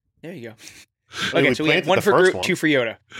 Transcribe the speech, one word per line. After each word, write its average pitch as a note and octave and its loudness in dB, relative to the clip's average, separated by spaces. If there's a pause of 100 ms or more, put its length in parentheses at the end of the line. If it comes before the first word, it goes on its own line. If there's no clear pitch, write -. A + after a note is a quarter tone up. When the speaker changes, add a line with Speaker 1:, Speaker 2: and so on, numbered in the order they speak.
(220)
Speaker 1:
There E3 -16
you A#2 -16
go. A2 -18
Speaker 2:
I - -20
mean, - -14 (100)
Speaker 1:
Okay, C#3 4
Speaker 2:
we B2 0
Speaker 1:
so D3+ -2
we D#3 2
have D#3+ 2
Speaker 2:
planted - -4
Speaker 1:
one F#3 4
Speaker 2:
the G#3+ 2
Speaker 1:
for G3 2
Speaker 2:
first F3+ 6
Speaker 1:
Groot, F3+ 4
Speaker 2:
one. - -6
Speaker 1:
two F3+ -2
for E3 -2
Yoda. B2 0 (220)